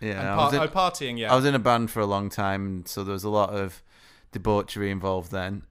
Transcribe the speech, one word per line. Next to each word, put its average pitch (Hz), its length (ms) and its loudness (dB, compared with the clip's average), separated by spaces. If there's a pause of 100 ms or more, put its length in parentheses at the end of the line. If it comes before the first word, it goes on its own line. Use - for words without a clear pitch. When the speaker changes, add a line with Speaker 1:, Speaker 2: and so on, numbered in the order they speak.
Speaker 1:
Yeah, 104 180 -4
Speaker 2:
And 95 100 -2
Speaker 1:
I 101 60 0
Speaker 2:
par-, 151 100 4
Speaker 1:
was 143 80 2
in, 147 60 2
Speaker 2:
oh, 156 80 2
partying, 156 500 0
yeah. 113 140 0
Speaker 1:
I 127 40 8
was 131 100 4
in 139 100 4
a 131 40 2
band 117 300 4
for 113 120 -2
a 104 40 2
long 101 240 -2
time, 98 560 -4
so - 180 -6
there 98 100 -4
was 95 100 -6
a 107 60 -4
lot 104 220 2
of 98 300 -4 (520)
debauchery 101 580 0
involved 92 400 -2
then. 95 400 -6